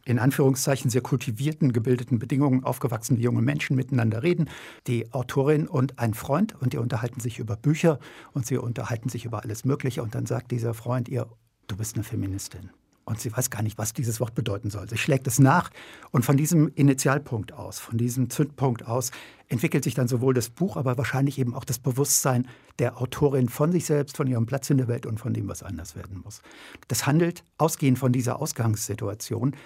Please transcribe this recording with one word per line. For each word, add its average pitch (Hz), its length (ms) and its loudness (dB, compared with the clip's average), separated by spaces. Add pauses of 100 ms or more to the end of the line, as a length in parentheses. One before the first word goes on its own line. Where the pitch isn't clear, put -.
in 120 120 2
Anführungszeichen, 135 720 2
sehr 120 120 2
kultivierten, 135 720 0
gebildeten 120 460 0
Bedingungen 131 440 2
aufgewachsene 113 560 0
junge 117 220 2
Menschen 143 340 0
miteinander 120 480 0
reden. 165 260 2 (380)
Die 117 240 -2
Autorin 139 560 2
und 131 320 0
ein 113 140 2
Freund, 170 480 0
und 123 100 0
die 147 60 -4
unterhalten 120 420 -4
sich 117 200 -6
über 113 180 -6
Bücher 156 420 4 (320)
und 131 140 -4
sie 131 100 -2
unterhalten 120 540 -4
sich 117 160 -8
über 110 180 -8
alles 110 220 -6
Mögliche. 135 360 -2
Und 110 140 -6
dann 120 100 -4
sagt 120 260 -4
dieser 117 220 -2
Freund 120 360 -4
ihr, 120 180 -4 (400)
„Du 98 80 -6
bist 107 200 -6
eine 107 100 -4
Feministin.“ 98 640 -6 (340)
Und 110 160 -6
sie 110 160 -8
weiß 131 140 0
gar 104 120 -6
nicht, 107 160 -2
was 107 140 -4
dieses 113 300 -2
Wort 113 120 -2
bedeuten 104 360 -4
soll. - 180 -8
Sie 113 100 -4
schlägt 135 300 2
es 131 120 2
nach 135 300 8 (420)
und 135 120 2
von 139 140 4
diesem 151 360 4
Initialpunkt 139 800 2
aus, 95 260 -12
von - 200 -4
diesem 120 320 0
Zündpunkt 139 580 -2
aus, 123 240 -2 (420)
entwickelt 131 300 0
sich 143 100 -2
dann 127 140 0
sowohl 127 260 2
das 123 160 0
Buch, - 280 -4
aber 127 200 0
wahrscheinlich 139 400 0
eben 123 160 0
auch - 100 -10
das - 140 -4
Bewusstsein 127 720 2 (320)
der 120 200 -2
Autorin 135 500 2
von 151 220 2
sich 175 140 2
selbst, 147 320 0
von 147 80 0
ihrem 117 220 2
Platz 135 240 -2
in 143 60 6
der 123 100 2
Welt 117 180 -2
und 110 140 -4
von 117 120 -4
dem, 107 160 -2
was - 140 -8
anders 82 340 -10
werden 95 280 -12
muss. - 180 -16 (460)
Das - 180 -2
handelt, 170 380 2 (160)
ausgehend 147 400 4
von 127 120 4
dieser 123 300 0
Ausgangssituation, 110 1120 -2 (100)